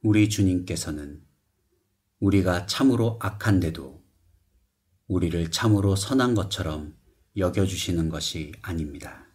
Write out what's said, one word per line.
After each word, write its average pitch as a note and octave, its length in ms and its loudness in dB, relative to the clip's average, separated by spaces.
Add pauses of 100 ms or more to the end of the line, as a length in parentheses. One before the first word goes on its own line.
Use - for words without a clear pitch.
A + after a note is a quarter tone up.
우리 G#2 280 4
주님께서는 E2 960 -2 (920)
우리가 F#2 480 2
참으로 A#2 540 2
악한데도 E2 800 -2 (1040)
우리를 E2+ 440 0
참으로 G2+ 440 4
선한 B2 400 0
것처럼 D#2+ 600 -4 (400)
여겨주시는 F2+ 720 0
것이 D#2 420 -6 (100)
아닙니다. D2+ 720 -8